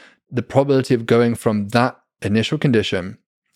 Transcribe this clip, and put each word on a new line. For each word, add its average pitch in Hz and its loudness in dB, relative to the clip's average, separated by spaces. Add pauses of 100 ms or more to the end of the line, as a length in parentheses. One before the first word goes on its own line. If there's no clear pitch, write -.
(320)
the - -4
probability 135 0
of 117 0
going 117 2
from 104 -2
that 120 0 (220)
initial 110 -2
condition 107 0 (380)